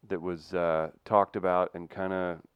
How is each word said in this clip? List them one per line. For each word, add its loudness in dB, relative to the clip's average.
that -2
was, -6
uh, 0
talked 4
about 2
and -10
kinda -4